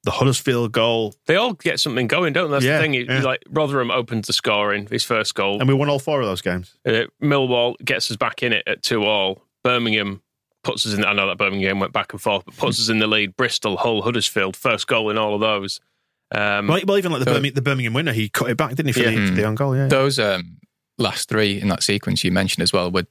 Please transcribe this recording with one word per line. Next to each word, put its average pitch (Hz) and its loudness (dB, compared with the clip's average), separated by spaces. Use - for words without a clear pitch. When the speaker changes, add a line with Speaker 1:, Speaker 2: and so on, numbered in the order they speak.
Speaker 1:
the - 0
Huddersfield 123 0
goal. 113 2
Speaker 2:
They 160 4
all 226 0
get - -2
something 127 0
going, 151 0
don't 165 0
they? 143 0
That's 131 2
Speaker 1:
Yeah, 147 4
Speaker 2:
the 151 2
thing. 151 0
You, 123 -2
Speaker 1:
yeah. 131 0
Speaker 2:
like, 131 -2
Rotherham 139 0
opens 117 -2
the - -4
scoring, 104 0
his 120 -4
first 110 -2
goal. 101 0
Speaker 1:
And 123 2
we 135 6
won 143 2
all 143 0
four 139 0
of 117 0
those 92 -4
games. 90 -4
Speaker 2:
Uh, 113 2
Millwall 127 2
gets 123 -2
us 110 -6
back 117 -2
in 120 0
it 107 0
at - -4
two 107 0
all. 98 0
Birmingham 107 0
puts - -4
us 107 -2
in, 104 0
I 104 0
know 101 0
that 92 -4
Birmingham 98 0
game 98 -2
went 92 -4
back - -4
and 95 -12
forth, 101 -2
but - -20
puts 123 -2
us 107 0
in 110 2
the 110 4
lead. 107 0
Bristol, 110 -2
Hull, 110 0
Huddersfield, 104 -2
first 117 -2
goal 113 0
in 107 0
all 107 0
of 104 -2
those. 104 -2
Um, 104 0
Speaker 1:
Well, 170 2
well, 196 2
even, 180 0
like, 135 -2
the - 0
Speaker 3:
so - 4
Speaker 1:
Birmingham, 127 -2
the 139 -2
Birmingham 127 0
winner, 147 0
he 110 -2
cut - -2
it 117 -2
back, 147 -2
didn't 147 -2
he, 127 0
for 127 2
Speaker 2:
Yeah. 120 0
Speaker 1:
the, 101 2
for 92 2
the 92 2
Speaker 3:
Mm. 107 2
Speaker 1:
own 107 0
goal? 131 0
Yeah. 135 2
Speaker 3:
Those, 135 4
um, 92 -2
last 107 -2
three 104 0
in 101 0
that 90 0
sequence 101 0
you 87 2
mentioned 95 0
as - 2
well 90 0
were 90 0